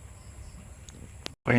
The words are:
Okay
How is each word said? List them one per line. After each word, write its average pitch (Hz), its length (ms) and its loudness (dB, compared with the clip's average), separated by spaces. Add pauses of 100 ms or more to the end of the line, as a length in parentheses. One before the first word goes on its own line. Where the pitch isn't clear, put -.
(1400)
Okay 123 180 8